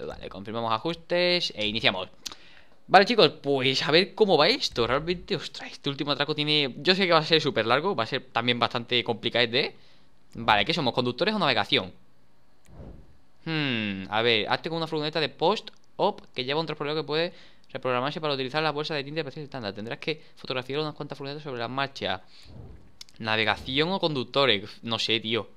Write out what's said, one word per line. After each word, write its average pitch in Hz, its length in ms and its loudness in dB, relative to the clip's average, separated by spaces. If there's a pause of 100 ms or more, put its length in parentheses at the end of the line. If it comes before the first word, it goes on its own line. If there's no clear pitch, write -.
Vale, - 240 -10
confirmamos 110 440 -6
ajustes 175 840 0
e 107 100 -2
iniciamos. 107 440 0 (800)
Vale, 190 180 10
chicos, 208 260 6 (100)
pues 135 420 2
a 151 80 0
ver 185 220 6
cómo 196 240 6
va 156 120 6
esto. 226 360 0
Realmente, 160 500 -2
ostras, - 360 -10
este - 180 -6
último 143 220 -2
atraco 143 240 0
tiene, 147 440 0
yo 180 140 2
sé 185 140 2
que 170 60 4
va 160 60 6
a 151 60 2
ser 156 160 4
súper 113 240 2
largo, 151 300 2
va 113 80 0
a 113 40 -2
ser 135 260 -6
también 120 260 0
bastante 120 440 0
complicadete. 120 720 0 (580)
Vale, 110 320 4
¿qué 165 80 0
somos? 143 200 0
¿Conductores 127 400 0
o 214 60 -2
navegación? 110 540 2 (1500)
Hmm, 113 640 -4
a 107 120 0
ver, 113 280 2
hazte 139 200 -2
con 165 80 -4
una 160 100 -4
furgoneta 156 320 -4
de 139 100 0
post-op - 920 -4 (120)
que 127 100 -6
lleva 139 160 -2
un 165 60 -2
transportador 156 360 -4
que 143 60 -10
puede 165 260 -2 (380)
reprogramarse 127 500 -2
para 151 120 -2
utilizar 135 280 -2
la 156 100 2
bolsa 151 220 -6
de 139 100 -4
tinte 147 160 -6
de 151 40 -2
perfil 147 200 -10
estándar. 117 300 -8
Tendrás 113 260 -10
que 156 220 -4 (140)
fotografiar 131 440 -6
unas 151 140 -4
cuantas 143 240 -10
furgonetas 143 260 -10
sobre 131 160 -8
la 117 80 -4
marcha. 127 540 -4 (960)
Navegación 110 720 0
o 190 80 -2
conductores, 131 840 0
no 113 160 -2
sé, 110 200 0
tío. 110 380 -2